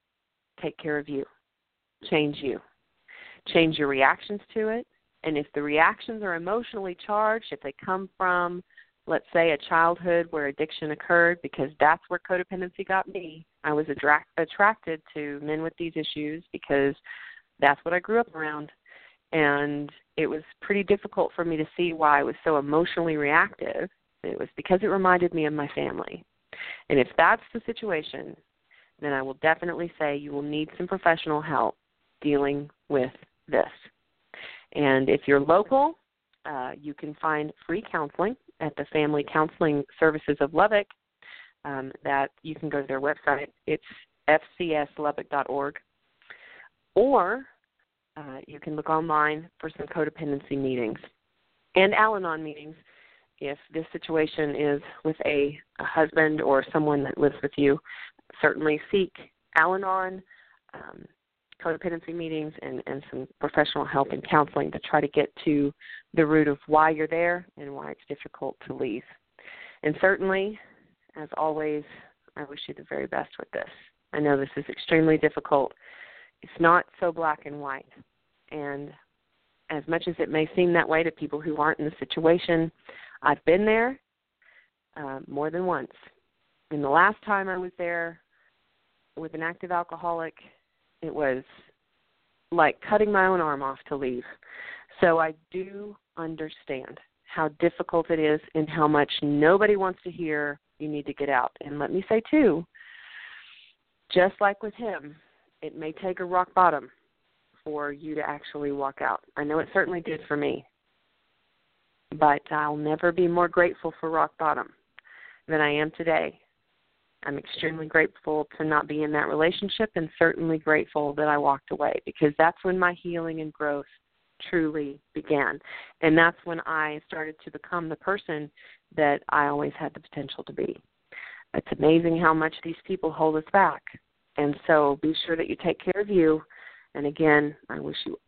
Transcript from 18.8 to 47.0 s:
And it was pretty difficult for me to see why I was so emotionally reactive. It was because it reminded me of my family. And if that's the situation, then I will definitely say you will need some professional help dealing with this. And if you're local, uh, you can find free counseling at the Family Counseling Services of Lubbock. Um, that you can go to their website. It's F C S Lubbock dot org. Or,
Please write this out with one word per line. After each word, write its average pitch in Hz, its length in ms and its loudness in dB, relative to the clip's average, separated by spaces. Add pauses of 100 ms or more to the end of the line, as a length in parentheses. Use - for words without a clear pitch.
And 147 580 0 (240)
it 160 120 0
was 156 160 -6 (180)
pretty 202 220 0
difficult 202 520 0
for 175 80 -2
me 165 140 -2
to 156 180 -2
see 175 160 0
why 151 280 6
I 143 40 2
was 127 120 -4 (100)
so 156 120 4
emotionally 156 600 0
reactive. 160 720 0 (340)
It - 160 -8
was - 160 -8
because 185 260 0
it 214 60 0
reminded 180 460 2
me 160 120 0
of 151 80 -2
my 147 220 -4
family. - 480 -6 (680)
And 143 80 4
if 123 100 4 (100)
that's 185 260 6 (100)
the 233 120 -8
situation, 180 720 -8 (640)
then 147 100 -4
I 135 100 -2
will 135 140 -8
definitely 165 640 -2
say 147 160 -2
you 143 160 -10
will 143 100 -6
need 151 360 -4
some 180 100 -6
professional 165 540 0
help 131 340 0 (460)
dealing 143 480 0 (180)
with 131 240 0 (380)
this. 135 180 2 (1040)
And 135 380 4
if 147 160 4
you're 139 160 4
local, 214 580 2 (460)
uh, 131 340 -8
you 147 140 -12
can 151 220 -12
find 156 360 -2 (160)
free 196 240 -4
counseling 170 460 -4 (240)
at 156 160 -4
the 143 160 -6
Family 151 360 2
Counseling 156 540 0 (160)
Services 151 400 2
of 143 140 0
Lubbock. 202 340 4 (800)
Um, 135 260 -8 (120)
that 139 280 0 (120)
you 156 120 -10
can 151 140 -8
go 143 120 -2
to 135 60 -8
their 135 140 -4
website. 143 460 -2 (200)
It's 156 160 -2 (460)
F 156 120 6 (160)
C 170 160 -2
S 147 140 0 (100)
Lubbock 147 320 -4
dot 143 200 -2
org. 139 260 -4 (1200)
Or, 240 500 4 (720)